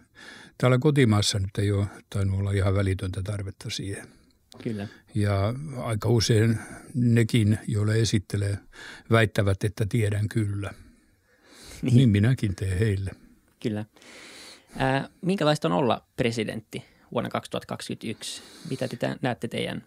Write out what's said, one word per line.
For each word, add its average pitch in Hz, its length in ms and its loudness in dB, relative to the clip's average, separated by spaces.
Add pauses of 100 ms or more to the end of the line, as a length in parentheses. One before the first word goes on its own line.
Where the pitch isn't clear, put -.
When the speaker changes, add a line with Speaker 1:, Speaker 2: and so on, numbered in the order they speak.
(580)
Speaker 1:
Täällä 127 200 4
kotimaassa 123 600 4
nyt 98 200 -4
ei 101 140 2
ole 101 140 0 (240)
tainnut 98 300 -2
olla 98 120 -2
ihan 98 220 2
välitöntä 95 480 -2
tarvetta 101 480 -8
siihen. - 380 -8 (540)
Speaker 2:
Kyllä. 107 260 -6 (260)
Speaker 1:
Ja 101 400 0 (220)
aika 117 320 -4
usein 113 500 4 (360)
nekin, 117 640 4 (100)
joille 107 320 0
esittelee, 101 580 -2 (520)
väittävät, 107 540 2
että 107 240 -2
tiedän 101 400 0
kyllä. 101 420 -4 (1120)
Speaker 2:
Niin. 123 140 4
Speaker 1:
Niin 131 120 8
minäkin 104 460 2
teen 92 240 -4
heille. 98 320 0 (520)
Speaker 2:
Kyllä. 107 220 -4 (920)
Ää, 131 320 0 (120)
minkälaista 160 480 0
on 165 40 0
olla 143 340 0 (100)
presidentti 113 680 -4 (280)
vuonna 120 180 -4
kaksituhatta - 360 -6
kaksikymmentäyksi? - 760 -10 (280)
Mitä 127 180 -4
te 127 80 -10
tä-, 131 260 -4
näette 120 260 -4
teidän 120 380 -8